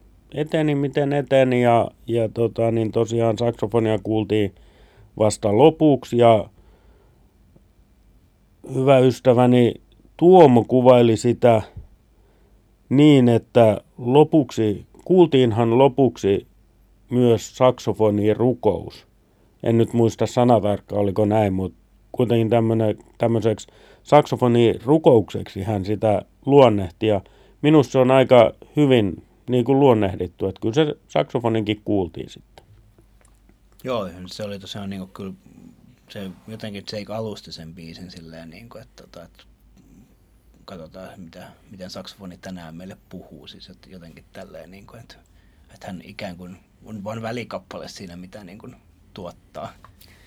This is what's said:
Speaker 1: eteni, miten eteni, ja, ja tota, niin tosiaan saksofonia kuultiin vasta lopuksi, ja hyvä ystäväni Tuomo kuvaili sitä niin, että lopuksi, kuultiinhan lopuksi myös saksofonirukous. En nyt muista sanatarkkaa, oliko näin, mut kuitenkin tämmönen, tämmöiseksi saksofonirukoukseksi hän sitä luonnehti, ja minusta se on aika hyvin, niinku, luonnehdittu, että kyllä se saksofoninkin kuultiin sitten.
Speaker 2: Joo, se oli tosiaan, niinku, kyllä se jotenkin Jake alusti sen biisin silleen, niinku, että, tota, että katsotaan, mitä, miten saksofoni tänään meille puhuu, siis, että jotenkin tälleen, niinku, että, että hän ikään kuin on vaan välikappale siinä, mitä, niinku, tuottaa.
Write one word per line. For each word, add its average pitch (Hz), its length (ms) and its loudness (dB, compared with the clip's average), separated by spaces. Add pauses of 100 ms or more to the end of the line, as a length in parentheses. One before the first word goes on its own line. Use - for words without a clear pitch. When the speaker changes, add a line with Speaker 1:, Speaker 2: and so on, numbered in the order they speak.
(340)
Speaker 1:
eteni, 151 400 -4
miten 139 380 -4
eteni, 131 500 0
ja, 117 280 2 (160)
ja 113 220 -4
tota, 113 420 -2
niin 113 220 -4
tosiaan 113 460 -2
saksofonia 113 640 -2
kuultiin 107 520 -4 (640)
vasta 107 400 0
lopuksi, 147 600 2
ja 117 300 4 (2250)
hyvä 135 240 4
ystäväni 123 760 2 (420)
Tuomo 160 480 6
kuvaili 123 520 4
sitä 117 460 2 (1300)
niin, 139 400 6
että 113 520 2 (180)
lopuksi, 123 880 0 (180)
kuultiinhan 123 720 2
lopuksi 123 680 0 (640)
myös 120 460 0
saksofonirukous. 107 1500 -2 (560)
En 117 160 0
nyt 113 140 0
muista 113 340 -2
sanatarkkaa, 104 720 -2
oliko 101 260 -2
näin, 104 280 0
mut 95 220 -6 (380)
kuitenkin 113 380 -2
tämmönen, 113 480 -2 (200)
tämmöiseksi 113 480 -4 (360)
saksofonirukoukseksi 120 1600 0
hän 98 220 -6
sitä 104 380 -2 (240)
luonnehti, 110 600 2
ja 104 140 0 (420)
minusta 147 300 2
se 135 60 -2
on 127 120 2
aika 127 420 4 (240)
hyvin, 127 460 0 (260)
niinku, 123 260 0
luonnehdittu, 98 720 0
että 95 140 -10
kyllä 110 140 -6
se 151 200 -2 (140)
saksofoninkin 113 760 -4
kuultiin 95 460 -6
sitten. - 340 -20 (1200)
Speaker 2:
Joo, 117 240 -6 (180)
se 92 160 -16
oli 101 160 -12
tosiaan, 95 320 -14
niinku, 95 160 -12
kyllä 95 260 -16 (760)
se 98 220 -16 (180)
jotenkin 107 440 -14
Jake 101 200 -12
alusti 107 400 -12
sen 82 220 -18
biisin 90 360 -20
silleen, 82 400 -20
niinku, 107 280 -20
että, 113 240 -20
tota, - 220 -20
että - 200 -20 (1200)
katsotaan, 90 520 -20
mitä, 87 320 -20 (220)
miten 92 200 -20
saksofoni 90 480 -20
tänään 85 380 -18
meille 92 200 -20 (120)
puhuu, 82 380 -20
siis, - 220 -20
että - 220 -20
jotenkin 85 420 -20
tälleen, 80 380 -20
niinku, 101 260 -20
että, - 180 -20 (600)
että - 120 -20
hän 92 180 -14
ikään 98 320 -14
kuin 90 200 -20 (280)
on 104 200 -16
vaan 113 180 -12
välikappale 113 640 -12
siinä, 87 280 -18
mitä, 92 280 -20
niinku, 95 240 -20 (460)
tuottaa. - 580 -16 (540)